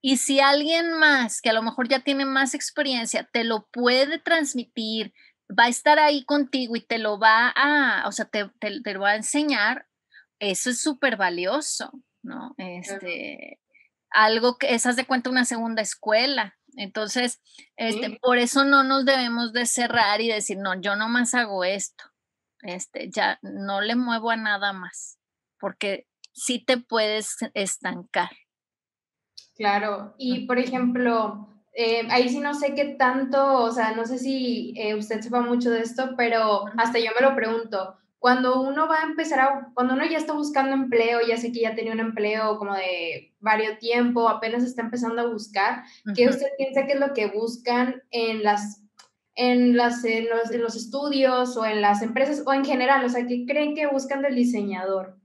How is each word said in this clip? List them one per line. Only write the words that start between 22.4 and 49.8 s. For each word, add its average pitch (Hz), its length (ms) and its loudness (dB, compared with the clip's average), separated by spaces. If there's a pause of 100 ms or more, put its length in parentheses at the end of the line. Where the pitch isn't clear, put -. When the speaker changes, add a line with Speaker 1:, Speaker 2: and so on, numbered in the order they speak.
Speaker 1:
Este, 180 480 -10
ya 196 320 -2
no 196 380 -6
le 226 140 -2
muevo 233 360 -2
a 226 60 0
nada 202 360 -2
más", - 460 -16 (400)
porque - 480 -6 (260)
sí 247 320 -6
te 254 120 2
puedes 214 600 -2 (180)
estancar. 185 760 -4 (1200)
Speaker 2:
Claro, 208 640 -2
y 247 220 -2
Speaker 1:
Ujú. - 80 -8
Speaker 2:
por 247 120 2
ejemplo, 240 880 0 (280)
eh, 226 340 0
ahí 254 200 4
sí 285 100 -2
no 285 160 -2
sé 285 200 -2
qué 285 100 0 (120)
tanto, 269 680 4
o 226 80 0
sea, 226 240 0
no 226 100 -2
sé 247 120 -6
si, 247 600 -4
eh, 214 180 -2
usted 214 260 -6
sepa 240 200 -2
mucho 240 300 0
de 226 100 0
esto, 254 360 -6
pero 220 460 2
Speaker 1:
Ujú. 226 140 -6
Speaker 2:
hasta 233 220 2
yo 220 200 -2
me 269 80 6
lo 262 80 4
pregunto. 220 600 -4 (240)
Cuando 254 420 4
uno 285 260 0
va 320 140 2
a - 40 -2
empezar 311 340 -2
a, 269 360 0
cuando 254 200 0
uno 294 100 0
ya 320 120 -2
está 311 160 -4
buscando 277 400 -2
empleo, 240 540 2
ya 226 100 0
sé 240 140 -6
que 233 100 -4
ya 220 140 0
tenía 226 160 -4
un 220 80 -4
empleo 214 580 -2
como 202 160 -6
de 180 680 -6
varios 214 380 0
tiempo, 240 500 2
apenas 226 340 -2
está 247 180 -4
empezando 226 400 -4
a 240 60 -2
buscar, 214 560 -4 (300)
¿qué 240 140 6
Speaker 1:
Ujú. - 20 8
Speaker 2:
usted 277 180 0 (100)
piensa 269 300 -2
que 277 60 0
es 277 60 0
lo 277 140 0
que 214 140 0
buscan 240 760 -2 (100)
en 226 320 -2
las, 208 380 0 (540)
en 247 420 4
las, 240 280 2